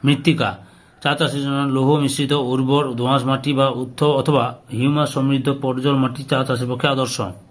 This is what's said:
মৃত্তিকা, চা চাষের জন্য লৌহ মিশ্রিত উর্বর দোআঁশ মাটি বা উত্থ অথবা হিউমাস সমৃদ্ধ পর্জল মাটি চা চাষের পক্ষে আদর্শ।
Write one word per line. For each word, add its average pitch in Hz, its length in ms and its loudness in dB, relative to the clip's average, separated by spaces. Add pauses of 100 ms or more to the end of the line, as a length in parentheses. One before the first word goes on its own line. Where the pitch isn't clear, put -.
মৃত্তিকা, 139 540 2 (440)
চা 143 120 0
চাষের 143 280 -2
জন্য 139 180 -2 (120)
লৌহ 135 280 4
মিশ্রিত 139 320 0
উর্বর 135 600 0
দোআঁশ 123 320 0
মাটি 135 280 -2
বা 135 160 2
উত্থ 127 360 -4
অথবা 135 540 2 (140)
হিউমাস 143 400 0
সমৃদ্ধ 135 400 0
পর্জল 135 440 0
মাটি 131 260 0
চা 131 220 0
চাষের 123 240 -2
পক্ষে 127 200 0
আদর্শ। 131 320 -2 (300)